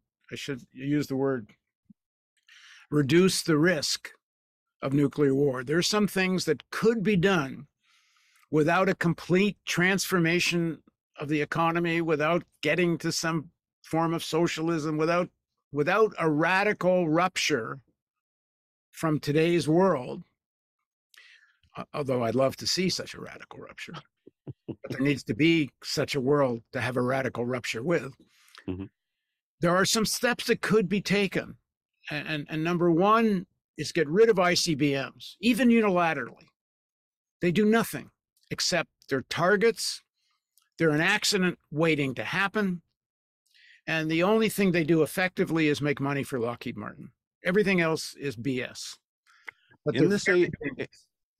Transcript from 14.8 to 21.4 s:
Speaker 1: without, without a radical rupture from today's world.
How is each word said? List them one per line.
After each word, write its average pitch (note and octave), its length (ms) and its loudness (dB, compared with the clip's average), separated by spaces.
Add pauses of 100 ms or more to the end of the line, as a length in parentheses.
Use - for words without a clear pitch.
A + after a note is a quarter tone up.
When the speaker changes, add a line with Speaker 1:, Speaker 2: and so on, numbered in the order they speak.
Speaker 1:
without, E3+ 320 0 (420)
without F3+ 460 0
a E3 100 0
radical F3+ 800 2
rupture D3 720 0 (1120)
from D#3 280 -2
today's D#3+ 480 2
world. D#3 560 2 (1500)